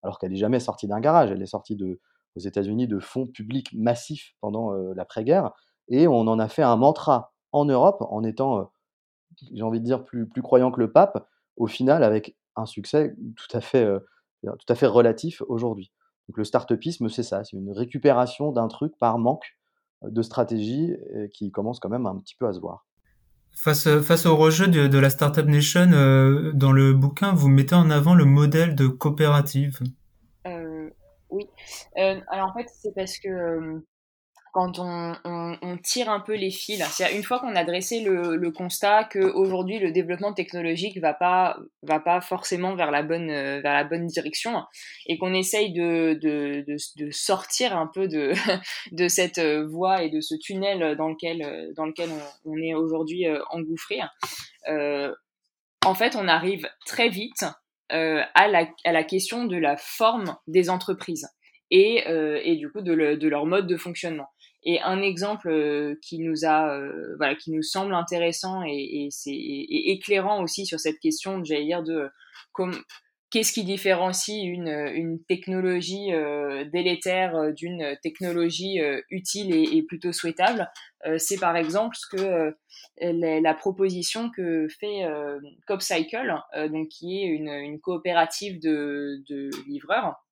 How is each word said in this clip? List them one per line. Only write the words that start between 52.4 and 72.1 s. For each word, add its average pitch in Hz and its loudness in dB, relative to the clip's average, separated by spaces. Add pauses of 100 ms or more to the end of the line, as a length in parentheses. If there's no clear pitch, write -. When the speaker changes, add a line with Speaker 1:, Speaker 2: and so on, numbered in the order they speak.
Speaker 3:
on, 156 -10
on - -6
est 160 -4
aujourd'hui, 160 -2
euh, 151 0
engouffré, 165 -6 (720)
euh, 147 -2 (720)
en 190 4
fait, 226 2
on 190 -2
arrive 170 2 (200)
très 233 0
vite, 208 -8 (480)
euh, 160 0 (140)
à 196 8
la, 170 4 (160)
à 165 2
la 160 2
question 190 -4
de 185 -2
la 147 2
forme 220 -2 (100)
des 175 4
entreprises 180 -4 (440)
et, 202 6
euh, 156 0
et 165 0
du 147 -8
coup 208 -10
de, 175 -2
le, 156 2
de 151 0
leur 147 0
mode 185 0
de 175 0
fonctionnement. 165 -10 (380)
Et 170 0
un 190 -2
exemple, 196 -4
euh, 147 -2
qui - -12
nous 160 -4
a, 156 2
euh, - -10
voilà, 156 0
qui 160 -12
nous 156 -4
semble 190 -4
intéressant 175 -4
et, 143 -6
et 143 -8
c'est, - -12
et, 139 -8
et - -2
éclairant 196 0
aussi 180 -6
sur 160 -8
cette 156 -4
question, 175 -4
j'allais 151 -4
dire, 170 -4
de, 165 -6
euh, 143 -4 (420)